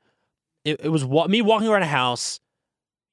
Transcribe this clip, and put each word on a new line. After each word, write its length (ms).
it, 200
it 60
was 140
wa-, 240
me 140
walking 260
around 160
a 40
house, 520